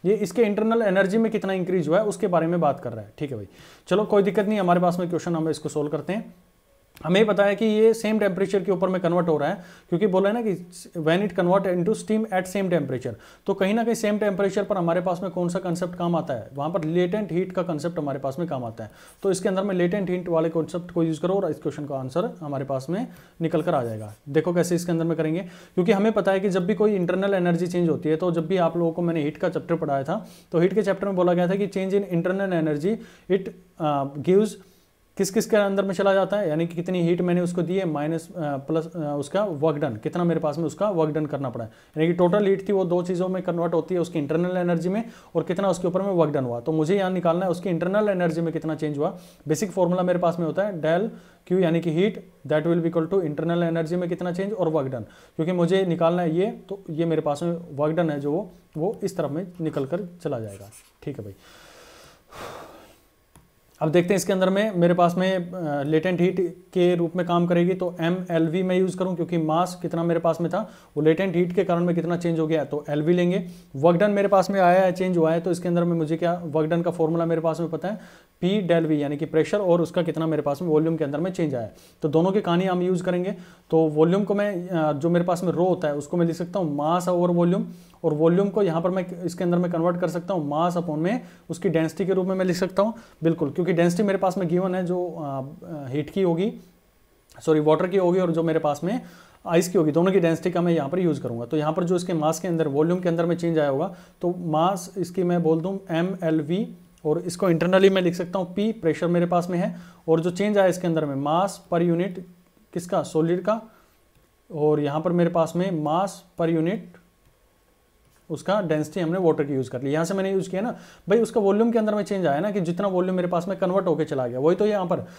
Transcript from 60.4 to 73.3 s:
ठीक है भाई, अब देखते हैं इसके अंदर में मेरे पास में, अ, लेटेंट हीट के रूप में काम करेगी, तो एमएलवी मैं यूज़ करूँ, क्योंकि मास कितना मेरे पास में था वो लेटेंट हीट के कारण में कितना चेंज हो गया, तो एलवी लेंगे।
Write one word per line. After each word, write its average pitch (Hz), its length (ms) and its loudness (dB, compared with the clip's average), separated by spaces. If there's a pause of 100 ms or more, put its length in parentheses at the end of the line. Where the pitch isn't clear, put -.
ठीक 143 140 -8
है 107 60 -12
भाई, 98 120 -14 (2500)
अब 156 100 0
देखते 175 220 4
हैं - 20 4
इसके 180 180 0
अंदर 185 160 2
में 202 260 2
मेरे 175 180 4
पास 175 240 4
में, 185 340 0
अ, 151 320 -4
लेटेंट 160 380 2
हीट 180 180 2 (340)
के 180 220 4
रूप 170 200 -2
में 180 100 0
काम 175 220 2
करेगी, 175 260 2
तो 180 280 -4
एमएलवी 175 600 0
मैं 185 140 0
यूज़ 180 200 0
करूँ, 185 180 -2
क्योंकि 170 220 -2
मास 170 440 0
कितना 165 220 -4
मेरे 170 160 0
पास 165 220 0
में 170 100 0
था 185 100 -2 (360)
वो 147 60 0
लेटेंट 160 320 4
हीट 175 180 2
के 190 100 2
कारण 175 200 0
में 175 120 0
कितना 170 220 -2
चेंज 170 220 0
हो 160 80 0
गया, 156 180 0
तो 147 240 -6
एलवी 151 240 2
लेंगे। 180 320 2 (300)